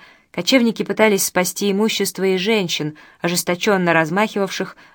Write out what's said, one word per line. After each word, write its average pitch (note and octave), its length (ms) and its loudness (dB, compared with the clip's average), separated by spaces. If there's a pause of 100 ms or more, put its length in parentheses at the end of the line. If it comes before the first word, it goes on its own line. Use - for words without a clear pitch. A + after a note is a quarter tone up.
(320)
кочевники A3+ 520 2
пытались G3+ 420 2
спасти F3+ 460 -2
имущество G3 520 -2
и F#3+ 140 0
женщин, F3+ 600 -2 (240)
ожесточённо F3+ 720 0
размахивавших F#3 800 -2 (200)